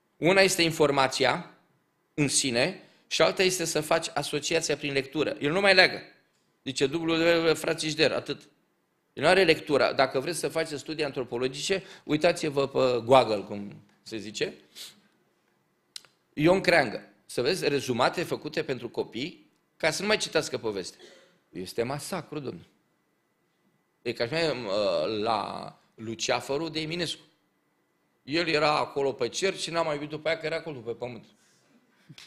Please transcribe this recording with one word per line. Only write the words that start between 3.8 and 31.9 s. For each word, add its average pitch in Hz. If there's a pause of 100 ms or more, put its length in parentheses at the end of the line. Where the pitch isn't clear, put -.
faci 160
asociația 147
prin 139
lectură. 135
El 143
nu 190
mai 196
leagă. 143 (640)
Zice, 135
"W 160
W, 165
frații 156
Jder", 147
atât. - (720)
El 120
nu 147
are 185
lectura. 147
Dacă 135
vreți 156
să 151
faceți 151
studii 156
antropologice, 139 (220)
uitați-vă 151
pe 127
Google, 113
cum 101 (200)
se -
zice. 107 (1800)
Ion 175
Creangă. 151 (180)
Să -
vezi 156
rezumate 135
făcute 151
pentru 117
copii, - (260)
ca 160
să -
nu 202
mai 214
citească 135
povestea. 101 (480)
Este 92
masacru, 147
domnule. 117 (1400)
E 120
ca 120
și 117
mai, 165
uh, 104
la 98 (200)
Luceafărul 123
de 151
Eminescu. 160 (1000)
El 160
era 151
acolo 135
pe 120
cer 180
și -
n-a 165
mai 156
iubit 147
după 151
aia 160
că 156
era 156
acolo 156
pe 113
pământ. 120 (1040)